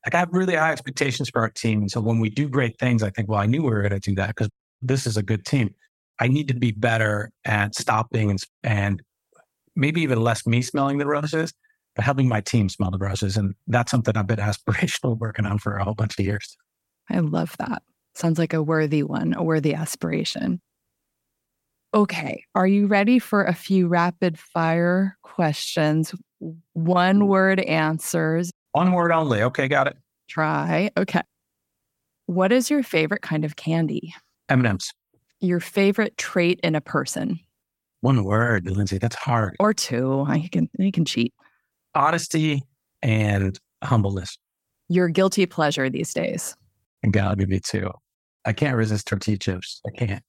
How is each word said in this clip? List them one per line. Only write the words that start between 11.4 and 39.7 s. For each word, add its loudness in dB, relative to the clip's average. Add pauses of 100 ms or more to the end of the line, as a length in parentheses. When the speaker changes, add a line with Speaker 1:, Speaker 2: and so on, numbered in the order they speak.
Speaker 1:
but -2
helping 2
my 2
team 2
smell -2
the -4
roses. -2
And -2 (120)
that's 0
something 2
I've -2
been 0
<laughs> -
aspirational -2
working -4
on 0
for -4
a -2
whole -2
bunch -2
of 0
years. -6 (520)
Speaker 2:
I 0
love -2
that. -8 (320)
Sounds 0
like 0
a 0
worthy 0
one, -2
a -4
worthy 0
aspiration. -4 (1300)
Okay. 0 (100)
Are 2
you 4
ready 4
for 0
a 0
few 2
rapid 0
fire 0
questions? 0 (600)
One 4
word 4
answers. -2 (220)
Speaker 1:
One 4
word 4
only. 2
Okay, 0
got 2
it. -6 (300)
Speaker 2:
Try. 0
Okay. 0 (1040)
What 2
is 2
your 2
favorite -2
kind -2
of -6
candy? -2 (360)
Speaker 1:
M 4
and 4
M's. -2 (480)
Speaker 2:
Your 0
favorite 0
trait 0
in 0
a -2
person? -4 (600)
Speaker 1:
One 4
word, 2
Lindsay. -2
That's -2
hard. 0
Speaker 2:
Or 4